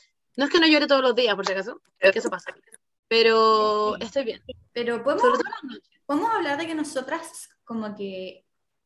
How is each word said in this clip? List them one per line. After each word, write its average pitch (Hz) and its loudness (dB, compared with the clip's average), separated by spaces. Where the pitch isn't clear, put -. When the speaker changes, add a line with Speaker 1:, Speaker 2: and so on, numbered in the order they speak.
Speaker 1:
no 269 0
es 285 -4
que 359 4
no 330 6
llore 302 6
todos 269 4
los 247 4
días, 220 2
por 190 -6
si 196 0
acaso, 196 -8
que 190 4
eso 233 -4
pasa. - -10
Pero 220 4
Speaker 2:
Sí. 226 -10
Speaker 1:
estoy 269 -6
bien. - -10
Speaker 2:
Pero 233 -6
podemos, 320 -2
Speaker 1:
Sobre 494 2
todo 762 -4
en 831 -12
las - -14
noches. - -18
Speaker 2:
podemos 330 -2
hablar 294 -2
de 330 -6
que 320 -8
nosotras 302 -8
como 214 -10
que 190 -12